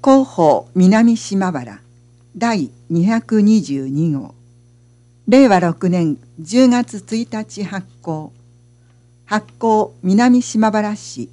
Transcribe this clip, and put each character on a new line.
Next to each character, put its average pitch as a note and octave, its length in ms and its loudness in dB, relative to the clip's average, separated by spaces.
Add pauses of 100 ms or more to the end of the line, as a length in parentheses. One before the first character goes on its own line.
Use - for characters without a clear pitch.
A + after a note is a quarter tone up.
広 C4+ 280 2
報 D3 440 0
南 A3 420 4
島 F#3+ 360 -6
原 A#2+ 280 -12 (540)
第 G3+ 360 -4 (180)
二 E3+ 180 0
百 A3+ 360 0
二 G#3+ 200 4
十 C3+ 260 -8
二 D3+ 260 -2
号。 C3+ 200 -10 (920)
令 B3+ 220 6
和 F#3+ 120 4
六 F3 280 -2
年 E3+ 280 -2 (220)
十 A3 300 2
月 A#3+ 300 -2
一 A3+ 320 -8
日 A3 320 -12
発 F#3 240 -10 (140)
行。 D#3 320 -10 (920)
発 G#3+ 200 -4 (120)
行 G#3+ 440 0
南 A#3+ 380 4
島 A3 300 0
原 G#3 260 -4
市。 - 360 -14